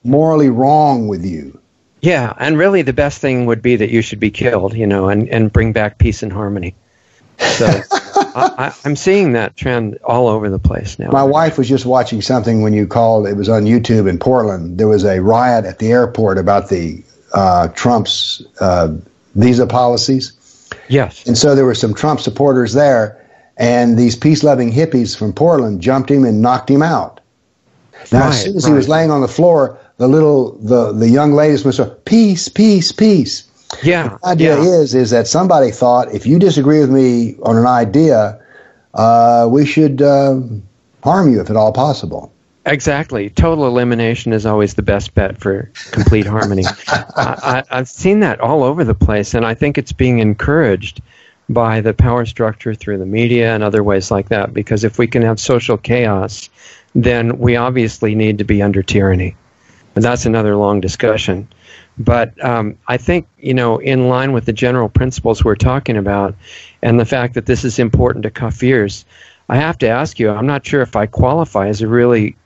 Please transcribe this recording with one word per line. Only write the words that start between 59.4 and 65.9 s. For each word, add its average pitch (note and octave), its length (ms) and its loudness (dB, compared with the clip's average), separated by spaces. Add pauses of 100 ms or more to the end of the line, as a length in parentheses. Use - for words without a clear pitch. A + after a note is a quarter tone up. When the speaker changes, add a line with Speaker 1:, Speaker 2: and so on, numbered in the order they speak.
Speaker 2:
And A2+ 80 2
that's A#2+ 200 -2
another A2 320 0
long G2+ 240 2
discussion. G2+ 680 -4 (500)
But, A#2 440 -2
um, A2+ 360 -4 (100)
I B2 80 -2
think, E3 300 -4 (140)
you C3+ 120 -4
know, A#2+ 260 0
in C3 300 -2
line B2+ 240 0
with A#2 140 -4
the A#2 60 -2
general B2 360 -2
principles A#2 560 -2
we're G#2+ 120 0
talking B2+ 400 -2